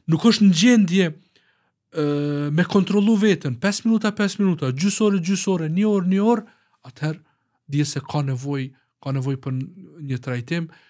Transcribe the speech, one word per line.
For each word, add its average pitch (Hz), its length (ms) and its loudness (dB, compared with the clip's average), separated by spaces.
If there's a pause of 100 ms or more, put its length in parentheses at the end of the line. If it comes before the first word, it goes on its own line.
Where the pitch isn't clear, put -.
(100)
nuk 165 160 0
është 214 220 6
në 180 100 4
gjendje, 190 520 4 (840)
ë, 151 120 -2 (440)
me 165 160 2
kontrollu 202 540 2
veten, 165 400 0
pesë 202 260 -2
minuta, 220 300 0
pesë 196 260 -2
minuta, 151 300 0
gjysë 190 340 -2
ore, 196 160 2
gjysë 190 300 -2
ore, 165 180 -2
një 190 200 0
orë, 190 200 0
një 196 220 2
orë, 226 140 -2 (380)
atëherë 151 360 -8 (480)
dije 147 180 -2
se 143 160 -8
ka 147 220 -4
nevojë, 135 480 -6 (300)
ka 135 120 -6
nevojë 135 300 -4
për 131 100 -6 (540)
një 131 160 -4
trajtim, 131 420 -6 (240)